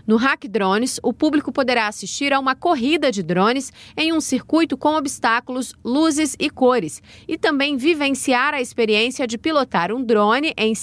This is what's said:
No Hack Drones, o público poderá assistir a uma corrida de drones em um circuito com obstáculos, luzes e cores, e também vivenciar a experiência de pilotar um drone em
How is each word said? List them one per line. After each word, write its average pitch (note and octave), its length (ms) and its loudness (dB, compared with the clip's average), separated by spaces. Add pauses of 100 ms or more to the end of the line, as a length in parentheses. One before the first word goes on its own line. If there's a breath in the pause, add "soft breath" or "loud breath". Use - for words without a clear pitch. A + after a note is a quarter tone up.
No A3 80 4
Hack C4+ 320 0
Drones, G3+ 560 0
o B3 80 0
público D4 400 0
poderá A#3+ 360 0
assistir C#4 440 -6
a C4+ 80 2
uma C4 160 0
corrida C#4+ 560 0
de G3 100 -4
drones G3 480 0 (280 loud breath)
em D#4+ 160 0
um D#4 80 0
circuito C#4+ 560 0
com D4+ 180 0
obstáculos, B3+ 760 -2 (100)
luzes D4 560 0
e C#4+ 100 -2
cores, B3 540 0 (240 loud breath)
e D#4+ 100 -4
também C#4+ 380 0
vivenciar C#4 800 0
a C#4 80 -4
experiência A#3+ 680 0
de A3+ 100 -6
pilotar B3+ 540 0
um B3+ 100 -4
drone A3+ 540 2
em A3 280 0